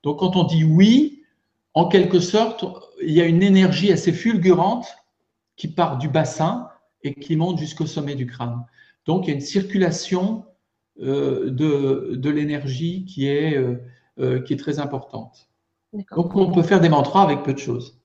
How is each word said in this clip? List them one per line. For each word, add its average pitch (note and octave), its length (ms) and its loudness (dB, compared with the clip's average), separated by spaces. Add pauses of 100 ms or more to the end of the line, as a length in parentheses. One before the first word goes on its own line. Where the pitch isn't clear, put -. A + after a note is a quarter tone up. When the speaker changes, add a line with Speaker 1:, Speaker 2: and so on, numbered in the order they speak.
Speaker 1:
Donc D3 160 -4
quand F#3 160 0
on F3+ 80 4
dit D#3+ 200 2
oui, G#3+ 600 4 (500)
en E3+ 140 2
quelque F3+ 320 4
sorte, G#3+ 460 -2 (360)
il D#3 120 -4
y E3+ 80 6
a E3+ 40 2
une E3 160 4
énergie F#3+ 500 4
assez E3 200 2
fulgurante F#3+ 760 0 (680)
qui - 140 -12
part D#3 280 -2
du C#3+ 120 -4
bassin D#3+ 580 -2 (360)
et C#3 100 -6
qui D#3 220 -6
monte E3+ 240 0
jusqu'au D#3 260 -6
sommet C#3+ 300 -8
du B2+ 100 -6
crâne. A#2+ 400 -8 (420)
Donc, F3+ 180 0
il - 40 -4
y - 20 -2
a C#3+ 40 -2
une C#3 60 -6
circulation, F#3+ 1040 -2 (560)
euh, C3+ 480 -2
de, C3+ 680 0
de B2 140 -4
l'énergie D3 760 -4
qui C#3 220 -6
est, D3 300 0
euh, B2 240 -2 (380)
euh, B2+ 220 -2
qui - 120 -4
est B2+ 40 -4
très C#3+ 220 -6
importante. C3+ 680 -12 (440)
Speaker 2:
D'accord. G3 300 -6
Speaker 1:
Donc, F3+ 120 -4
on F#3 160 4
peut F3+ 100 4
faire F#3 180 4
des E3 100 6
mantras D#3 340 4
avec D3 180 0
peu C3+ 120 -4
de - 40 -4
choses. A#2+ 480 -10